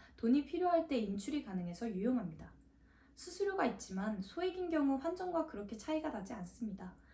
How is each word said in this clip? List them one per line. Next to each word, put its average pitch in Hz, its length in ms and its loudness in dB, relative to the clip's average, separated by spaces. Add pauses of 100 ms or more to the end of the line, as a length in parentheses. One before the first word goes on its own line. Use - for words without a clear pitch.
(180)
돈이 262 280 6
필요할 349 420 4
때 277 100 2
인출이 214 460 0
가능해서 185 460 -4
유용합니다. 202 640 0 (640)
수수료가 381 500 0
있지만 196 560 -2
소액인 359 480 -2
경우 285 280 4
환전과 339 500 0
그렇게 208 300 -8
차이가 311 340 -2
나지 214 220 -6
않습니다. 190 600 -8 (180)